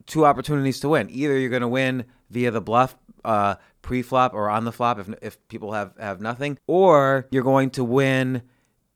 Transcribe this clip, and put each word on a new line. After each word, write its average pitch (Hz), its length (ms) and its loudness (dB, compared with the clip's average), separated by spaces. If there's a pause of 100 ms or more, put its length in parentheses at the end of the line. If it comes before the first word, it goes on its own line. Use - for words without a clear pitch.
two 151 220 2
opportunities 139 540 0
to 143 100 -2
win. 123 180 2
Either 139 300 -2
you're 131 100 -2
gonna 123 180 -2
win 131 380 -2 (240)
via 120 220 -2
the 110 100 -2
bluff, 117 340 0 (300)
uh, 101 300 2 (260)
pre-flop 127 540 -2
or 104 160 -2
on 113 160 -2
the 113 60 -6
flop 120 260 -2
if, 95 100 -12 (140)
if - 260 -16
people 107 240 -12
have, 101 260 -6
have 98 220 -8
nothing, 123 460 -6
or 143 640 4
you're 131 120 2
going 135 280 2
to 131 120 -4
win, 131 600 0 (540)